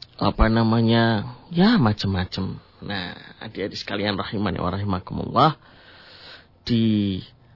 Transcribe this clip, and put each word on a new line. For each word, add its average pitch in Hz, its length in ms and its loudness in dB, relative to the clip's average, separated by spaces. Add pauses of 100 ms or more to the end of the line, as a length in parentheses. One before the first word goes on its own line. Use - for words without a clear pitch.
(180)
apa 101 340 2
namanya, 113 840 2 (160)
ya, 196 280 4
macem-macem. 95 840 -2 (240)
Nah, 92 320 -8 (220)
adik-adik 101 400 -8
sekalian 101 400 -4
rahimani 101 400 -4
wa 87 140 -2
rahimakumullah, 101 840 0 (1080)
di 107 520 2 (380)